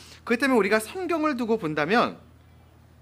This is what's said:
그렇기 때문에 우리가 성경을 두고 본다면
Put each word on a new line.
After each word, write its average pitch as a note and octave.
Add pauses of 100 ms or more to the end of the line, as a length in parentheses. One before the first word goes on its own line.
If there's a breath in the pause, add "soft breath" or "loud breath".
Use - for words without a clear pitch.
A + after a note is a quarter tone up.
(240 loud breath)
그렇기 A#3+
때문에 C4
우리가 G#3
성경을 D#4
두고 A#3
본다면 D#3 (840)